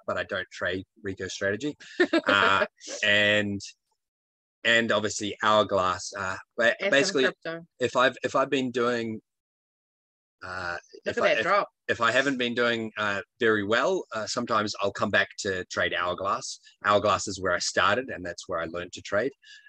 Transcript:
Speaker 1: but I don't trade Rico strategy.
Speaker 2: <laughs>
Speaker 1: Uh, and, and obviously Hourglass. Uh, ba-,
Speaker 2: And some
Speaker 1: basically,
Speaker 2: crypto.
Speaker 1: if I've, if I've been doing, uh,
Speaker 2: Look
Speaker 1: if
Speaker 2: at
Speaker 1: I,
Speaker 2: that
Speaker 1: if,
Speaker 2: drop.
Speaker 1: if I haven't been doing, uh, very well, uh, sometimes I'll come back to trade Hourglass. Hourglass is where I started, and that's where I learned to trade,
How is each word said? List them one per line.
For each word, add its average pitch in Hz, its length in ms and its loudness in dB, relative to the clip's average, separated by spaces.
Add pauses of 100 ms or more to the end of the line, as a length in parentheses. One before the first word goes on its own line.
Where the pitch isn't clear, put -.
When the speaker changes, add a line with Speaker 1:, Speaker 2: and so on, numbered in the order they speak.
Speaker 1:
but 104 100 -4
I 104 100 -6
don't 92 260 -8
trade 95 340 -6 (160)
Rico 95 260 -8
strategy. 104 480 -4 (220)
Speaker 2:
<laughs> 330 300 2
Speaker 1:
Uh, 196 400 4 (360)
and, 104 560 4 (1040)
and 117 280 4
obviously 104 500 -2
Hourglass. 98 760 2
Uh, 95 220 -6 (180)
ba-, 117 240 2
Speaker 2:
And - 20 -6
some 190 100 0
Speaker 1:
basically, 139 320 4
Speaker 2:
crypto. 165 420 -4 (140)
Speaker 1:
if 120 160 -2
I've, 127 280 4
if 131 120 -2
I've 135 160 2
been 131 180 0
doing, 120 500 -2 (1200)
uh, 92 340 -8 (280)
Speaker 2:
Look - 120 -4
Speaker 1:
if - 20 -
Speaker 2:
at 220 40 2
Speaker 1:
I, 202 60 4
Speaker 2:
that 156 100 4
Speaker 1:
if, 185 60 0
Speaker 2:
drop. 190 240 2 (180)
Speaker 1:
if 110 140 -2
I 113 100 4
haven't 135 260 2
been 120 180 -2
doing, 117 420 0
uh, 101 240 -2 (180)
very 110 240 4
well, 135 400 0 (100)
uh, 110 120 -4
sometimes 110 560 -2
I'll 101 100 0
come 107 200 -2
back 98 180 2 (100)
to 92 260 -2
trade 87 280 -2
Hourglass. 90 640 -4 (240)
Hourglass 104 440 2
is 95 120 -8
where 92 140 0
I 87 60 0
started, 104 500 0
and 90 160 -10
that's 87 220 -10
where 87 120 -4
I 82 60 -4
learned 87 280 -8
to - 100 -14
trade, 113 280 -2 (380)